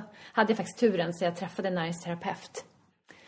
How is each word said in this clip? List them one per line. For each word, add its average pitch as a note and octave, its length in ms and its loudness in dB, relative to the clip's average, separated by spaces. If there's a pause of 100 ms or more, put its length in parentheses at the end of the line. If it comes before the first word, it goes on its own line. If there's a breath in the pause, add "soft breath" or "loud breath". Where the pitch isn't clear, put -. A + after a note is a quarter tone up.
(340 soft breath)
hade G#3+ 180 6
jag G#3 60 2
faktiskt - 220 -6
turen F3 340 4
så F3+ 120 -2
jag E3+ 100 0
träffade F#3+ 320 -4
en F#3 80 0
näringsterapeut. E3+ 880 -4 (640 soft breath)